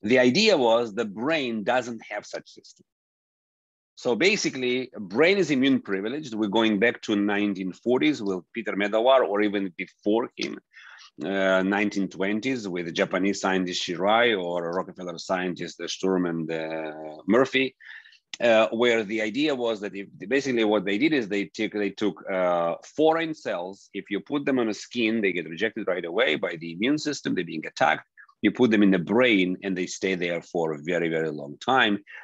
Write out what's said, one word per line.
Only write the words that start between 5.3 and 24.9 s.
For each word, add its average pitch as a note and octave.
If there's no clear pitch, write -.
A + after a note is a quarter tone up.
is D#3+
immune C3
privileged. A2
We're G#2+
going A2
back A#2
to A2
nineteen G2+
forties B2+
with F#2+
Peter G#2+
Medawar, A2
or G2+
even G2
before A2
him, -
uh, F#2+
nineteen G2+
twenties G#2
with F2
Japanese F#2+
scientist F#2
Shirai G#2
or F2
Rockefeller F2+
scientist, F2+
uh, E2+
Sturm F#2
and, E2+
uh, D#2+
Murphy, C3
uh, A2
where A#2
the G#2+
idea B2
was A#2
that G2
if, G2
basically C3
what G#2
they G2+
did A#2+
is A#2+
they G2+
took, G#2+
they G#2
took, -
uh, F2
foreign D#3+
cells. F#2+
If F#2+
you G2
put C#3+
them C3+
on A2+
the G#2
skin, A2+